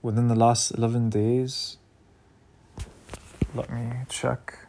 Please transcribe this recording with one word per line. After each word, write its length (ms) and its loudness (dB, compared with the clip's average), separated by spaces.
within 280 2
the 60 4
last 360 4
eleven 380 0
days, 680 0
let 160 -6
me 220 -6
check. 600 -6